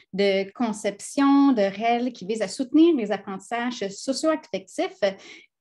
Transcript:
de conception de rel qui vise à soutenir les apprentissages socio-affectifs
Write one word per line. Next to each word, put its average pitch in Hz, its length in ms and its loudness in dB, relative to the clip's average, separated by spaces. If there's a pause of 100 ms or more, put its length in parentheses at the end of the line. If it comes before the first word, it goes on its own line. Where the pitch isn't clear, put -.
(120)
de 196 400 0
conception 269 1000 2
de 226 100 2
rel 233 500 0
qui 185 140 -14
vise 220 160 -2
à 190 60 -2
soutenir 311 460 4
les 214 180 -2
apprentissages 233 760 -6
socio-affectifs 294 1120 -4 (600)